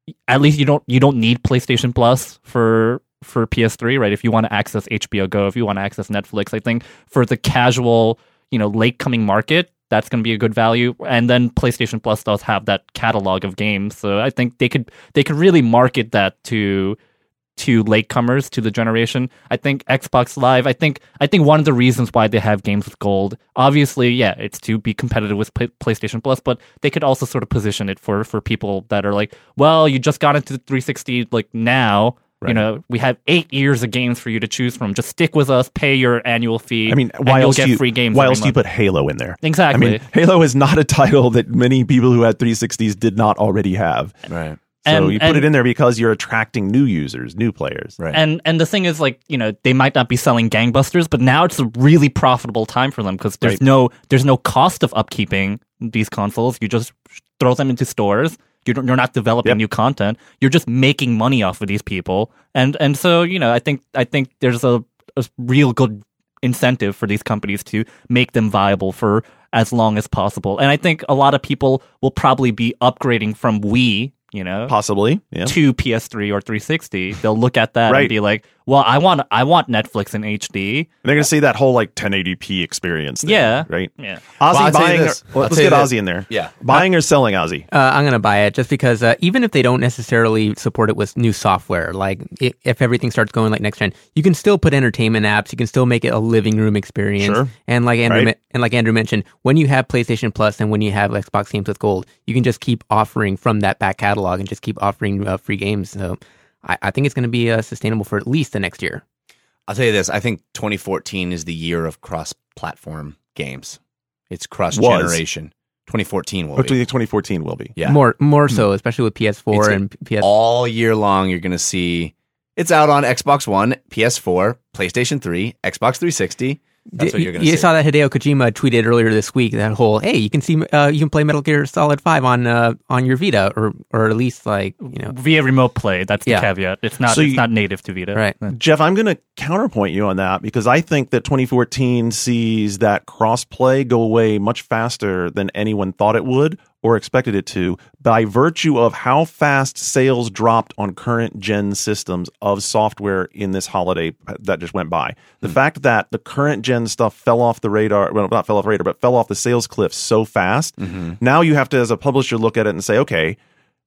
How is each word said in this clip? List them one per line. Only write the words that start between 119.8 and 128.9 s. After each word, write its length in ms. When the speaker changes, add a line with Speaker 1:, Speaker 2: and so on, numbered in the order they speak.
Speaker 4:
P 120
S. 60
Speaker 3:
all 440
year 280
long, 340
you're 100
gonna 200
see 560
it's 140
out 180
on 140
Xbox 440
One, 280
P 140
S 140
four, 420
PlayStation 460
three, 420
Xbox 340
three 140
sixty. 500
That's 180
Speaker 4:
D-, 60
Speaker 3:
what 40
you're 120
gonna 120
Speaker 4:
you 60
Speaker 3:
see. 60
Speaker 4:
saw 160
that 120
Hideo 240
Kojima 440
tweeted 340
earlier 240